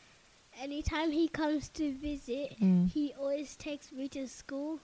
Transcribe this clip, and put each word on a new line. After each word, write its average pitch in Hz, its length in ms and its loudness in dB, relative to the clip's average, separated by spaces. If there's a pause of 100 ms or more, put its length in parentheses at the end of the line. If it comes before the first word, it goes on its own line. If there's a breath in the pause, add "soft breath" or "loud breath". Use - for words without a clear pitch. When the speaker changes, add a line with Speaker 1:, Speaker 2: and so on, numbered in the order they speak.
(600 soft breath)
Speaker 1:
anytime 294 520 0
he 320 160 4
comes 302 400 0
to 294 240 -2
visit, 277 680 -4
Speaker 2:
Mm. 185 300 8
Speaker 1:
he 285 280 0
always 277 360 -2
takes - 380 -8
me 269 160 -4
to 269 180 -6
school. 285 580 -6